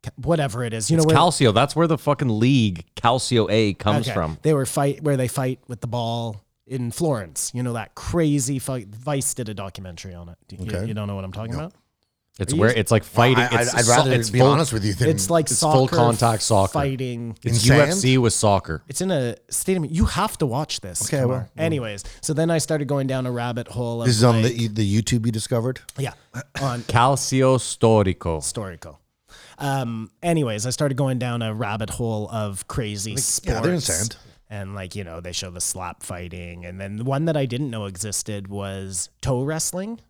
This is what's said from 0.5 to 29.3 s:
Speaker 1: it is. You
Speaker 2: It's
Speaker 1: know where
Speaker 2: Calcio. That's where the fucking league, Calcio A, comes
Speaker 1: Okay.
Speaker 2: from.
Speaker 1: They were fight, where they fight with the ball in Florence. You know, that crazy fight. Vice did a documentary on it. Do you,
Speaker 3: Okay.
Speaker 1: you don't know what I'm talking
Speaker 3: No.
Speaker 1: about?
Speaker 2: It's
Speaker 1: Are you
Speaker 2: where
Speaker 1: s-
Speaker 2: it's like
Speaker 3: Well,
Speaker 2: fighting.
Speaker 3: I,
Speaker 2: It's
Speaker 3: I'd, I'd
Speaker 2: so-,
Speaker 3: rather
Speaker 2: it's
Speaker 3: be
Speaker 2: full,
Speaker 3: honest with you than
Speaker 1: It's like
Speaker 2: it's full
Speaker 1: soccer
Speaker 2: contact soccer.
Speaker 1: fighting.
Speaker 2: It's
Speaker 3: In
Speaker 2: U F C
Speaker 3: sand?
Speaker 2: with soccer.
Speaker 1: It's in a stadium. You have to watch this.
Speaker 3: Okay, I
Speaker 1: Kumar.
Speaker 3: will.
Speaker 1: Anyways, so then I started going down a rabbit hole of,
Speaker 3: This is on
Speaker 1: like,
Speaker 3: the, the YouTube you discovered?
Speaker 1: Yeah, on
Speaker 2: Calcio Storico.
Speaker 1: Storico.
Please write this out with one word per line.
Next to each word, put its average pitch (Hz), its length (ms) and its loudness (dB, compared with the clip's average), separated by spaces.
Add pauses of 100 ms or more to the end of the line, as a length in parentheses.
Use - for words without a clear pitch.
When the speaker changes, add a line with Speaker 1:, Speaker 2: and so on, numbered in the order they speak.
Speaker 1:
it 113 100 -4
is. 110 180 -4
You 165 60 6
Speaker 2:
It's 160 80 4
Speaker 1:
know - 20 4
where 160 100 6
Speaker 2:
Calcio. 147 360 6
That's 123 220 4
where 165 120 4
the 139 100 2
fucking 131 420 0
league, 113 460 4 (100)
Calcio 117 560 2
A, 107 220 4
comes 123 340 0
Speaker 1:
Okay. 120 60 -4
Speaker 2:
from. 80 300 -2
Speaker 1:
They 156 100 2
were 139 120 2
fight, 143 380 -2
where 143 140 0
they 127 100 0
fight 131 400 -2
with 120 140 -12
the 123 60 -8
ball 117 560 -4 (220)
in 123 260 -6
Florence. 113 640 -4
You 123 100 -4
know, 123 100 -4
that 113 220 -8
crazy 143 640 0
fight. 123 300 -8
Vice 127 440 -4
did 117 160 -8
a 107 40 -10
documentary 95 600 -12
on 85 160 -16
it. 85 80 -20 (100)
Do 95 100 -16
you, 95 40 -12 (100)
Speaker 3:
Okay. 98 160 -4
Speaker 1:
you 110 60 -6
don't 104 140 -6
know 101 80 -6
what 95 100 -8
I'm 92 80 -10
talking 110 200 -8
Speaker 3:
No. 135 60 -6
Speaker 1:
about? 165 140 -10 (680)
Speaker 2:
It's - 140 -2
Speaker 1:
Are - 20 0
you 85 60 2
Speaker 2:
where 113 80 6
Speaker 1:
s- 123 80 2
Speaker 2:
it's 107 140 0
like 110 100 6
Speaker 3:
Well, - 80 -16 (240)
Speaker 2:
fighting. 117 40 6 (200)
Speaker 3:
I, 120 60 2
Speaker 2:
It's 120 100 0
Speaker 3:
I'd, 117 60 2
I'd 117 60 4
Speaker 2:
so-, 117 80 4
Speaker 3:
rather 127 180 4
Speaker 2:
it's 117 180 0
Speaker 3:
be 120 80 0
Speaker 2:
full, 131 120 8
Speaker 3:
honest 143 220 2
with 110 140 -2
you 107 80 2
than 139 160 2
Speaker 1:
It's 151 180 0
like 165 220 2
Speaker 2:
it's - 100 0
full 139 280 6
Speaker 1:
soccer 170 80 -2
Speaker 2:
contact 117 480 4
soccer. 98 280 4
Speaker 1:
fighting. 123 680 -4
Speaker 2:
It's 117 260 2
Speaker 3:
In 135 80 8
Speaker 2:
U 147 60 8
F 147 120 4
C 127 200 4
Speaker 3:
sand? 131 80 6
Speaker 2:
with 117 120 4
soccer. 95 540 2
Speaker 1:
It's - 140 -6
in 190 80 -2
a 127 280 -2 (120)
stadium. 185 360 -2
You 160 200 2
have 208 320 -2
to 156 80 0
watch 131 360 -4
this. 90 200 -8
Speaker 3:
Okay, - 160 -2
I 135 60 0
Speaker 1:
Kumar. 123 320 -2
Speaker 3:
will. 160 80 -4
Speaker 1:
Anyways, 120 400 -4 (180)
so 151 140 -4
then 165 160 2
I 165 80 2
started 147 280 -2
going 139 200 -2
down 131 180 -2
a 123 60 -2
rabbit 120 380 -4
hole 117 340 -4
of, - 40 -2
Speaker 3:
This 117 100 4
is 113 60 4
on 113 200 4
Speaker 1:
like, 120 120 2
Speaker 3:
the, 117 120 -2
the 107 340 0
YouTube 113 240 -2
you 120 60 0
discovered? 117 480 -4 (180)
Speaker 1:
Yeah, 127 160 -6 (480)
on 123 200 -4
Speaker 2:
Calcio 131 760 4
Storico. 101 840 2
Speaker 1:
Storico. 87 540 -10 (600)